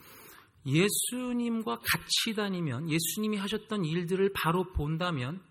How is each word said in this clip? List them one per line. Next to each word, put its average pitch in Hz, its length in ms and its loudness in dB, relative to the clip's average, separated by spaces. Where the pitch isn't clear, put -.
예수님과 233 1120 2
같이 - 560 0
다니면, 170 540 0
예수님이 208 480 0
하셨던 202 480 -2
일들을 180 480 2
바로 175 400 0
본다면 160 760 -2